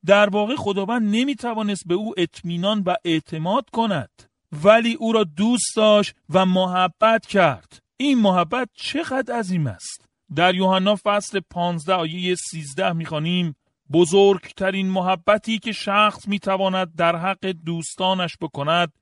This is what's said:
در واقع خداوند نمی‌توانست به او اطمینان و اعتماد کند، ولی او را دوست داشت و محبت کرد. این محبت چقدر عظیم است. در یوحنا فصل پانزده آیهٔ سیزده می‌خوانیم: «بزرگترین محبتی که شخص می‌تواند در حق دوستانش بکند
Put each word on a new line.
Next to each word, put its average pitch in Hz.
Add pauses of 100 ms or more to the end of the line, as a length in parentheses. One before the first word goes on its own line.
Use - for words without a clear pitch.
در 202
واقع 208
خداوند 208
نمی‌توانست 220
به 170
او 214
اطمینان 180
و 180 (100)
اعتماد 170
کند، 202 (540)
ولی 226
او 226
را 220
دوست 196
داشت 214 (160)
و 185
محبت 185
کرد. 165 (140)
این 269
محبت 196
چقدر 262
عظیم 185
است. - (280)
در 180
یوحنا 190
فصل 202 (100)
پانزده 175
آیهٔ 180
سیزده 165
می‌خوانیم: 165 (360)
«بزرگترین 190
محبتی 190
که 220
شخص 202
می‌تواند 185
در 170
حق 190
دوستانش 170
بکند 160